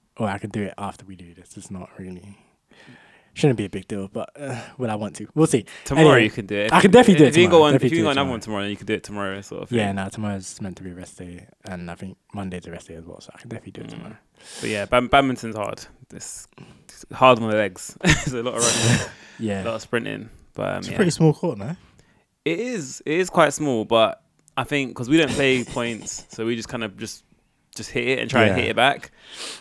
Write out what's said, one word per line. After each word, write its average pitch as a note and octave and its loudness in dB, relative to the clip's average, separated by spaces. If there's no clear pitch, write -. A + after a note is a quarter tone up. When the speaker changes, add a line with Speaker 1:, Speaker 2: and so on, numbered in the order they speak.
Speaker 1:
Or A2 -4
I G2 -6
could G#2+ -10
do G#2+ -4
it F#2+ -8
after G2 -12
we F#2+ -18
do F2 -20
this. - -20
It's G2+ -16
not F2+ -14
really, F#2 -16
shouldn't C3+ 2
be G#2 -4
a F2+ -10
big F#2+ -10
deal, G2 -8
but, - -10
uh, C3 -10
will B2 -4
I G#2+ -4
want G#2 -8
to? G#2+ -14
We'll D#3 4
see. C3 0
Speaker 2:
Tomorrow D#3 6
Speaker 1:
Anyway, B2 8
Speaker 2:
you G#2+ 2
can G#2 -8
do G2+ -4
it. G#2 0
Speaker 1:
I F3 8
can F#3+ 8
definitely G#3+ 8
do D3+ 10
it - 8
Speaker 2:
If C3+ 0
you F3 8
ain't F3 2
got E3+ 10
Speaker 1:
tomorrow. D3+ 8
Speaker 2:
one, C#3+ 4
if B2+ 0
Speaker 1:
Definitely C3+ 2
Speaker 2:
you E3 0
Speaker 1:
do D#3+ 2
Speaker 2:
ain't C#3 0
Speaker 1:
it - -
Speaker 2:
got C#3 2
another - -2
Speaker 1:
tomorrow. C3+ -4
Speaker 2:
one A2+ -6
tomorrow, G2+ -6
you G2+ -6
can G2+ -16
do G#2+ -2
it F2+ -4
tomorrow, G2+ -8
sort F#2 -12
of F#2+ -12
thing. A#2+ 0
Speaker 1:
Yeah, G2+ 0
nah, G2 -6
tomorrow's G2+ -8
meant F#2+ -10
to - -18
be F#2 -12
rest F2+ -16
day, F2 -16
and F2 -10
I E2+ -12
think F#2+ -14
Monday's F#2 -10
a E2+ -16
rest - -18
day E2 -16
as E2 -16
well, E2+ -18
so - -20
I - -20
can - -18
definitely A2 -14
do - -16
it - -14
Speaker 2:
Mm. - -14
Speaker 1:
tomorrow. G#2+ -16
Speaker 2:
But A#2 -4
yeah, G2+ -2
bam-, B2 2
badminton's B2+ 2
hard. - -8
It's, - -16
it's - -20
hard B2+ 6
on A2 -2
the G#2+ 0
legs. G2+ -4
<laughs> - -4
It's D3+ 2
a A#2+ -4
lot A#2+ -6
of A#2 -2
running, A#2 2
Speaker 1:
<laughs> - -20
Yeah. G2+ -4
Speaker 2:
a F#2+ -6
lot A2+ -4
of A2 -12
sprinting. G#2+ -6
But, G2+ -4
um, F#2+ -6
Speaker 3:
It's F#2+ -10
a - -8
Speaker 2:
yeah. - -8
Speaker 3:
pretty F3+ 2
small D#3+ 6
court, C#3+ -6
no? C3 -10
Speaker 2:
It E3 -2
is. G#3+ -8
It D3+ -2
is F#3 -2
quite D3+ 4
small, C3 -2
but A2+ 2
I B2+ -2
think C#3 -4
'cause A#2+ -8
we D3 4
don't D#3 4
play C3 2
Speaker 1:
<laughs> - -12
Speaker 2:
points, A#2 -8
so A2+ -8
we A#2 -2
just A2+ -10
kind A#2 -8
of G#2 -10
just, A2 -14
just - -14
hit B2 -4
it B2+ 0
and A#2 -2
try B2 4
and F#2+ 2
Speaker 3:
Yeah. - 0
Speaker 2:
hit A2+ -2
it A2 -4
back. B2+ 2